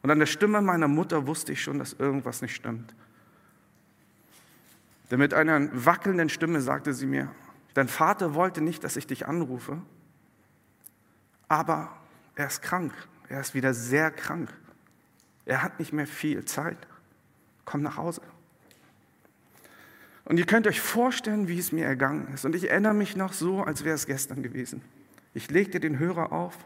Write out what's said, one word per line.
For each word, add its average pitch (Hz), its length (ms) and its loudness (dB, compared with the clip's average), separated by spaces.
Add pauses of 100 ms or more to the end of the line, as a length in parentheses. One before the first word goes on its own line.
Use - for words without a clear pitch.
Und 131 100 2
an 151 80 8
der 151 80 6
Stimme 208 360 4
meiner 175 260 4
Mutter 151 400 2
wusste 151 240 -4
ich 139 100 -6
schon, 143 160 -4
dass 135 140 -6
irgendwas 135 500 -2
nicht 123 140 -6
stimmt. 113 360 -10 (2250)
Denn 127 80 4
mit 143 120 6
einer 156 400 4
wackelnden 170 560 2
Stimme 160 320 0
sagte 139 320 -2
sie 127 140 -4
mir, 135 240 -2 (440)
„Dein 135 140 4
Vater 165 460 2
wollte 175 280 2
nicht, 165 220 -2
dass 151 120 -4
ich 117 100 -8
dich - 220 -6
anrufe, 139 500 -4 (1700)
aber 156 420 0 (440)
er 143 120 -2
ist - 160 -6
krank, 175 300 -2 (360)
er 135 120 -6
ist - 140 -8
wieder 131 200 2
sehr 131 360 2
krank. 160 420 -8 (920)
Er 131 180 -2
hat - 160 -6
nicht 160 140 -6
mehr 151 140 -2
viel 147 400 -4
Zeit, 165 320 -6 (880)
komm 147 160 -4
nach - 160 -6
Hause.“ 165 240 -6 (2000)
Und 170 140 4
ihr 175 80 4
könnt 220 200 6
euch - 140 2
vorstellen, 214 680 0
wie 170 100 0
es 175 140 -4
mir 160 120 0
ergangen 135 480 2
ist. 135 120 -10
Und 160 100 0
ich 170 160 -2
erinnere 208 240 4
mich 208 220 0
noch 190 160 -2
so, 190 300 -2
als 147 220 -4
wäre 160 100 2
es 139 120 -4
gestern 135 360 -4
gewesen. 123 400 -8 (520)
Ich - 160 -8
legte 190 300 2
den 151 180 -2
Hörer 165 340 -2
auf 175 340 -4